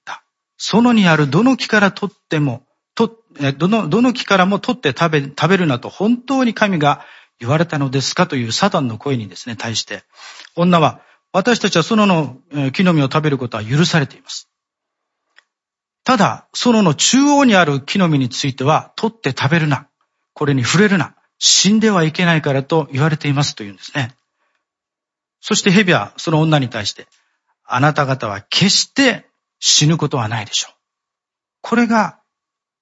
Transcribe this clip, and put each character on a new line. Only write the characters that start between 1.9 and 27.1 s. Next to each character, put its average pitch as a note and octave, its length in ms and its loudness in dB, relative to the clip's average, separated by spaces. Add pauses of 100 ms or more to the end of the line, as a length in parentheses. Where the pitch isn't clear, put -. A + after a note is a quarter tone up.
取 G3 220 -8
っ - 160 -20
て D#3 100 -2
も、 C3+ 260 -4 (300)
と-、 A3+ 240 -2 (200)
え、 C#3 120 -2
ど C#3+ 160 -2
の、 G3 220 -2
ど G3+ 120 2
の B3+ 120 2
木 - 120 -10
か G3 120 2
ら F3+ 80 2
も G3 140 0
取 B3+ 180 -4
っ - 20 -20
て D3+ 180 -2
食 E3 140 0
べ、 D3+ 100 2
食 C#3 260 -4
べ F#3+ 100 2
る F3+ 100 0
な B2+ 120 0
と G2+ 100 -12
本 A#3 280 0
当 C4 260 -2
に A#3 100 0
神 G3 240 0
が C#3+ 280 0 (340)
言 A#2 100 -6
わ D3+ 80 2
れ E3+ 80 0
た D#3 120 -4
の C#3 120 -2
で C3 120 -2
す - 140 -6
か F3 120 0
と D#3 80 -6
い A#2+ 120 -2
う A2+ 40 -6
サ G3 180 0
タ F#3+ 100 -2
ン C3+ 80 -2
の A2 100 -8
声 C#3 200 -4
に G#2+ 100 -8
で - 80 -20
す - 140 -16
ね、 A2+ 60 -10
対 A2+ 200 -8
し - 80 -6
て、 G2+ 200 -14 (520)
女 F3 240 4
は、 C3+ 220 2 (300)
私 G#3 280 0
た G#3 100 -2
ち F3 80 -2
は D#3+ 60 4
園 G#3+ 220 2
の、 D#3+ 320 0 (140)
え C#3+ 40 -10 (120)
ー、 C3 40 -4
木 G3 120 0
の F3+ 100 4
実 D3+ 80 2
を C3+ 40 2
食 D#3 160 -2
べ D3+ 100 -2
る C3+ 60 0
こ B2 100 -6
と A2+ 100 -8
は G#2 80 -8
許 D3 200 2
さ E3 140 0
れ C#3 80 0
て - 100 -20
い - 40 -20
ま - 80 -20
す。 - 200 -16 (1500)
た B3+ 140 2
だ、 D3 360 -2
園 A3 300 2
の D#3+ 100 2
中 - 300 2
央 C#4+ 220 4
に A3 100 4
あ F3+ 100 4
る C#3+ 160 -2
木 - 160 -6
の F#3 100 2
実 D3+ 120 2
に B2+ 100 -2
つ - 180 -8
い C3 80 -4
て - 80 -6
は、 C#3+ 320 0
取 A3 180 -4
っ - 40 -20
て C#3 140 -4
食 C3+ 200 -4
べ E3+ 80 2
る D#3 80 0
な。 C#3 200 -4 (460)
こ - 120 -6
れ C#3 80 2
に C3 100 0
触 D#3+ 200 2
れ G#3+ 60 4
る G3 80 2
な。 B2+ 180 -6 (240)
死 - 340 2
ん A3 60 2
で A3 100 2
は F#3 140 2
い D#3 80 0
け F3+ 140 -2
な E3+ 100 4
い D3+ 60 0
か C#3+ 120 0
ら C3+ 100 0
と D#3 280 0
言 C3+ 100 -2
わ D#3+ 80 2
れ D#3 80 0
て - 100 -8
い C#3+ 60 0
ま C#3+ 100 0
す - 120 -4
と A2 80 -14
い G2+ 60 -12
う G2 40 -16
ん - 20 -20
で - 80 -20
す - 120 -20
ね。 B2+ 200 -6 (1300)
そ - 140 -4
し - 60 0
て G3+ 100 2
蛇 F3+ 200 4
は G#2 240 0
そ - 160 -6
の D#3 80 2
女 D#3 200 2
に B2+ 100 -2
対 G#2+ 160 -8
し - 80 -6
て、 - 140 -20 (580)